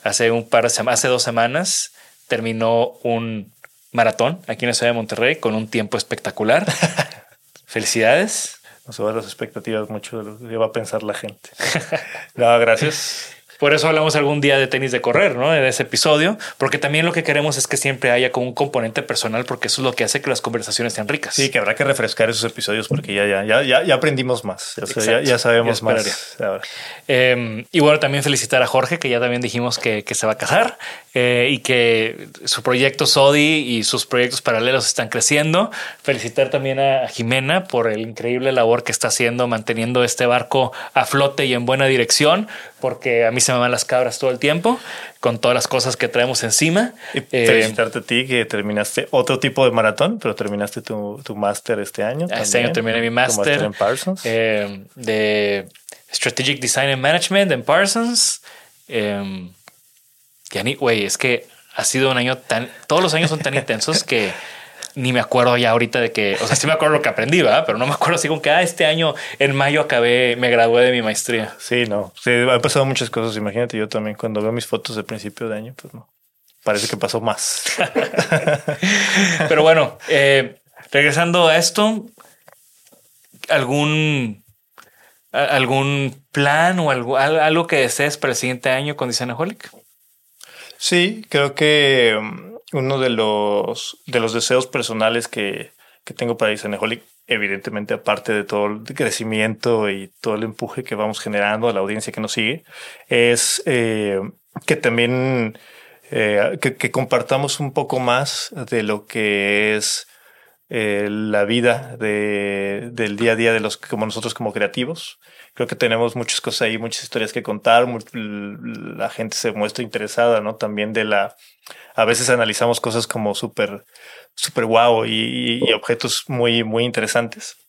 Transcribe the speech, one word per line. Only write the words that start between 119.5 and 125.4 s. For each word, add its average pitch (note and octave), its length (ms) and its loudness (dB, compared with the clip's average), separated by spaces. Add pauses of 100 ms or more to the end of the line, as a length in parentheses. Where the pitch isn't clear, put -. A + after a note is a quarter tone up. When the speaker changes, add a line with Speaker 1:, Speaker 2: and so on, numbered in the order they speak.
Speaker 2:
muestra G#2+ 300 -4
interesada, A2+ 580 0
¿no? A2 140 -6
También G#2+ 380 -4
de A2 120 0
la, G2+ 300 0 (600)
a A2+ 100 4
veces A#2+ 240 2
analizamos A#2 520 2
cosas A#2 260 -2
como G#2+ 260 -4
súper, G2+ 520 -4 (500)
súper - 300 -2
guau A2+ 400 4
y, A#2+ 580 -2